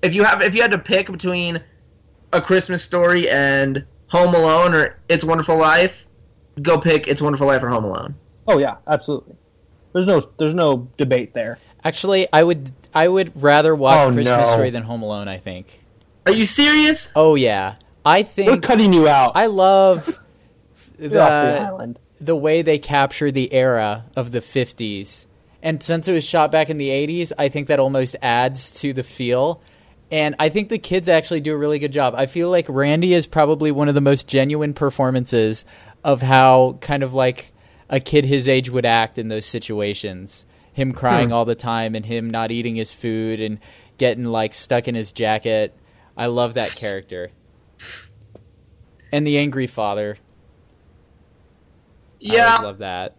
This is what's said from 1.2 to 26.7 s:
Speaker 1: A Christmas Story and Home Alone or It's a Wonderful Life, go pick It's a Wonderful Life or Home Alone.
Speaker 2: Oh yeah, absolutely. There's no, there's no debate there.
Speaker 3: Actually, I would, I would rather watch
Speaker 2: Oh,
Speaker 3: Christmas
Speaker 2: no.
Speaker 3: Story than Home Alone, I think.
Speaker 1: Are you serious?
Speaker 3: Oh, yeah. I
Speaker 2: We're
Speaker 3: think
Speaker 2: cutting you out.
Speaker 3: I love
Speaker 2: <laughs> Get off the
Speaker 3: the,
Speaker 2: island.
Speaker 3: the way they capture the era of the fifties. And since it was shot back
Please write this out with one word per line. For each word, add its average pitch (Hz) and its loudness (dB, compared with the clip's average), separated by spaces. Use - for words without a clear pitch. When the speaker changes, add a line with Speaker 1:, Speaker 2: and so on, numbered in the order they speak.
Speaker 1:
A 170 2
Christmas 180 -2
Story 175 2
and 139 0
Home 175 4
Alone 165 4
or - 0
It's 165 0
a - -4
Wonderful 165 0
Life, 160 2
go 156 2
pick 156 2
It's 143 -2
a 147 -2
Wonderful 143 0
Life 135 2
or 120 -4
Home 113 -2
Alone. 92 -8
Speaker 2:
Oh 180 4
yeah, 123 0
absolutely. - -4
There's 185 0
no, 180 4
there's 156 0
no 139 0
debate 127 -2
there. 117 -6
Speaker 3:
Actually, 190 0
I 156 6
would, 151 0
I 160 4
would 185 0
rather 151 4
watch 135 4
Speaker 2:
Oh, 123 2
Speaker 3:
Christmas 120 0
Speaker 2:
no. 117 4
Speaker 3:
Story 113 2
than 117 -6
Home 117 -8
Alone, 104 -8
I 92 -10
think. 92 -16
Speaker 1:
Are 190 4
you 220 2
serious? 302 2
Speaker 3:
Oh, 156 6
yeah. 107 0
I 165 6
Speaker 2:
We're 202 -2
Speaker 3:
think 196 0
Speaker 2:
cutting 220 4
you 160 6
out. 135 4
Speaker 3:
I 208 2
love 190 4
Speaker 2:
<laughs> - -18
Get 147 -8
off 156 6
the 147 2
Speaker 3:
the, 143 -2
Speaker 2:
island. 117 -10
Speaker 3:
the 156 -2
way 156 0
they 151 2
capture 143 -2
the 135 -4
era 113 0
of 120 -6
the 120 -4
fifties. 107 -8
And 160 -4
since 165 -4
it 190 0
was 160 -2
shot 151 0
back 156 0